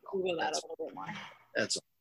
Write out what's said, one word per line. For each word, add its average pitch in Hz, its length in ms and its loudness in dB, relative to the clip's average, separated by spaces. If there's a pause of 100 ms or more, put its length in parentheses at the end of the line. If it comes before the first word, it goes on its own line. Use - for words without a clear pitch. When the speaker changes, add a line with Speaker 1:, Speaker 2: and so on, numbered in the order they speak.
(140)
Speaker 1:
all. 196 60 4
Speaker 2:
Google 185 180 4
that 151 140 2
a - 20 0
Speaker 1:
That's, - 160 2
Speaker 2:
little 160 160 -4
bit 139 80 -6
more. 95 140 -8 (480)
Speaker 1:
that's 107 220 4 (240)